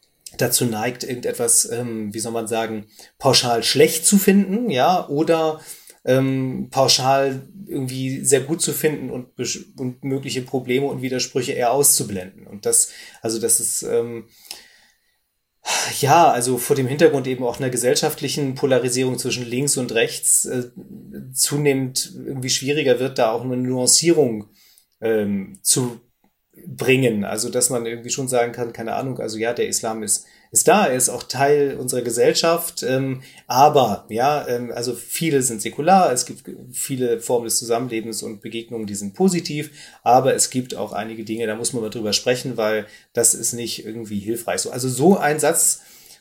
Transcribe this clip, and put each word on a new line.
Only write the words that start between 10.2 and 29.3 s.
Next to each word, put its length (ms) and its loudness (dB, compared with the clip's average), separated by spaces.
Probleme 460 0
und 140 -6
Widersprüche 500 -2
eher 200 2
auszublenden. 760 0
Und 180 -16
das, 240 2
also 180 -2
das 200 0
ist, 240 -4
ähm, 420 -4
ja, 320 6
also 260 0
vor 180 0
dem 120 0
Hintergrund 400 4
eben 160 -4
auch 160 -2
einer 100 -2
gesellschaftlichen 840 0
Polarisierung 640 0
zwischen 260 -4
links 320 -2
und 160 -4
rechts, 520 0
äh, 260 -4
zunehmend 840 0
irgendwie 340 -8
schwieriger 500 2
wird, 200 -2
da 120 4
auch 120 -2
eine 140 -4
Nuancierung, 920 2
ähm, 600 -2
zu 380 -2
bringen. 560 2
Also, 260 -4
dass 200 0
man 160 -2
irgendwie 240 -8
schon 180 -4
sagen 240 0
kann, 220 -8
keine 220 -8
Ahnung, 240 -4
also 180 -6